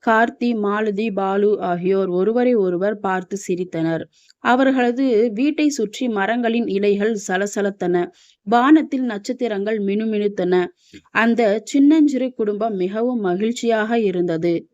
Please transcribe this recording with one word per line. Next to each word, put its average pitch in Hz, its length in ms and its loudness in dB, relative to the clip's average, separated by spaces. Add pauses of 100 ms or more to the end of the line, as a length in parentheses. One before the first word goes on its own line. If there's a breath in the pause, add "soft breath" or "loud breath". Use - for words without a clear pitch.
கார்த்தி, 233 380 2
மாலதி, 214 680 -2
பாலு 196 480 0
ஆகியோர் 185 480 0
ஒருவரை 220 460 2
ஒருவர் 196 440 0
பார்த்து 190 400 -4 (100)
சிரித்தனர். 165 540 -2 (360 soft breath)
அவர்களது 247 960 2
வீட்டை 294 360 0
சுற்றி 240 400 -4
மரங்களின் 226 580 -2
இலைகள் 202 520 0 (100)
சலசலத்தன. 190 800 -2 (320 soft breath)
வானத்தில் 262 600 2
நட்சத்திரங்கள் 220 760 -4
மினுமினுத்தன. 202 880 0 (440 loud breath)
அந்த 220 540 2
சின்னஞ்சிறு 285 680 4
குடும்பம் 208 420 -2
மிகவும் 220 460 -2
மகிழ்ச்சியாக 220 760 0
இருந்தது. 170 760 0